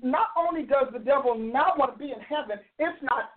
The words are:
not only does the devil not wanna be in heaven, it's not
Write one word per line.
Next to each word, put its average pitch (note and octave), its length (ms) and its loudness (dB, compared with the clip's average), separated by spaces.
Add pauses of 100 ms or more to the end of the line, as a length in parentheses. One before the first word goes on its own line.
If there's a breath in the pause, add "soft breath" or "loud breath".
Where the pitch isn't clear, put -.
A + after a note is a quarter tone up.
not C4 340 2
only E4+ 280 0
does C4+ 280 2
the A#3+ 60 -8
devil B3 360 2
not B3 440 0
wanna C4 180 0
be C#4 160 -10
in A3+ 80 -10
heaven, A3 400 -6 (180)
it's - 240 -2
not C4 340 -2